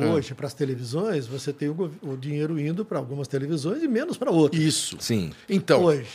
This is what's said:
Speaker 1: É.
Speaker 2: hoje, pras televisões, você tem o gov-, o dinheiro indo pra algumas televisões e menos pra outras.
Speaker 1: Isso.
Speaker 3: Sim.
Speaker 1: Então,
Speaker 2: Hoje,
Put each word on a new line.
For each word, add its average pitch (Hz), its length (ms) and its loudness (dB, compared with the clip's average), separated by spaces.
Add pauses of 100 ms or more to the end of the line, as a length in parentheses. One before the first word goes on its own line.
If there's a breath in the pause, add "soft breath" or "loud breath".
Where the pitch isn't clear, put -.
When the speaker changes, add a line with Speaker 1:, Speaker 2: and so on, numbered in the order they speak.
Speaker 1:
É. 147 40 4
Speaker 2:
hoje, 151 280 0
pras 135 200 -8
televisões, 135 760 -2
você 135 240 -6
tem 147 160 -4
o 151 60 -4
gov-, 170 280 -6
o 135 140 -6
dinheiro 151 420 -2
indo 160 260 -2
pra 196 140 -4
algumas 135 300 -6
televisões 151 520 -2
e 330 60 2
menos 269 300 0
pra 277 160 -2
outras. 160 280 6
Speaker 1:
Isso. - 380 0
Speaker 3:
Sim. 95 320 0 (180)
Speaker 1:
Então, 180 360 4
Speaker 2:
Hoje, 147 200 4 (100)